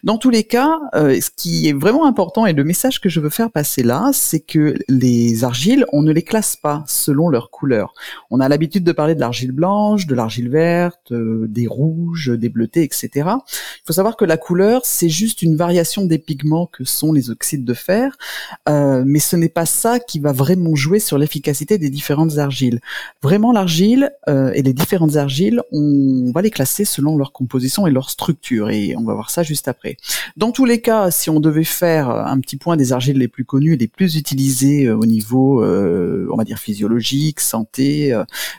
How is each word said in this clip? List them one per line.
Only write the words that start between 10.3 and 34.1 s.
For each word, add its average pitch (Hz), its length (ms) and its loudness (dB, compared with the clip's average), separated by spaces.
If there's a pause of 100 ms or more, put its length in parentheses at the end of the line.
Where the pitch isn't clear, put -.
verte, 170 640 0
euh, 113 380 -2
des 117 180 -2
rouges, 160 600 -2
des 117 180 0
bleutés, 113 360 0
et 139 80 -2
cetera. 165 580 -4
Il - 380 -14
faut 165 60 -4
savoir 196 220 0
que - 80 -2
la 160 140 2
couleur, 202 480 2
c'est - 240 0
juste 190 320 -2
une 160 160 2
variation 175 480 0
des 160 140 2
pigments 156 480 -2
que - 180 -12
sont 151 260 -2
les 127 200 2
oxydes 131 340 -6
de 120 80 -2
fer, 226 440 -2 (520)
euh, 139 360 2
mais 143 140 2
ce - 160 0
n'est 165 140 2
pas 165 160 -2
ça 233 340 0
qui 240 200 -8
va 143 120 0
vraiment 160 440 2
jouer 151 240 2
sur 160 180 0
l'efficacité 151 600 0
des 151 120 -2
différentes 147 480 0
argiles. 131 420 0 (420)
Vraiment, 208 300 4
l'argile, 214 600 2 (180)
euh, 135 240 2
et - 80 2
les 131 120 2
différentes 156 440 0
argiles, 156 440 0 (120)
on 139 600 2
va 160 80 0
les 214 100 2
classer 147 340 -2
selon 156 320 0
leur 139 160 -2
composition 131 540 -2
et 156 40 2
leur 131 180 0
structure, 113 600 -4
et 107 260 -2
on 117 80 -4
va 110 120 -2
voir 104 160 -8
ça 175 120 0
juste 151 240 -4
après. 135 300 -8 (400)
Dans 220 160 0
tous 262 120 2
les 233 140 4
cas, 220 320 2
si - 180 -2
on 156 120 2
devait 156 240 2
faire 160 440 0
un 117 300 -2
petit 135 180 -6
point 170 200 -2
des 135 160 2
argiles 131 240 0
les 127 100 2
plus 120 160 -10
connues, 147 320 2
les 117 120 0
plus 175 280 -2